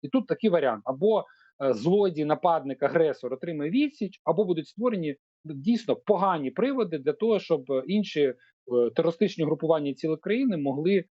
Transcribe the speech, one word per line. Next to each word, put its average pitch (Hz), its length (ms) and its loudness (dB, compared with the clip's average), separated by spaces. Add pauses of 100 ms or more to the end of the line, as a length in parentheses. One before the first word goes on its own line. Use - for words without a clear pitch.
І 143 80 -10
тут 262 180 2
такий 226 220 0
варіант. 135 360 2
Або, 175 380 0 (400)
е, 131 100 2
злодій, 160 520 2
нападник, 147 580 0
агресор 139 500 0
отримає 156 380 -6
відсіч, 262 520 -2
або 165 220 0
будуть 165 220 -2
створені, 190 480 -4 (300)
ну, 156 80 -10
дійсно 143 420 0
погані 175 560 0
приводи 220 460 -2
для 143 160 -2
того, 214 260 0
щоб, 143 320 -2
е, 131 160 0
інші, 190 340 0
е, 127 140 2 (600)
терористичні 170 500 0
групування 156 440 0
і 135 40 -4
цілі 156 240 -4
країни 220 400 -2
могли 156 560 0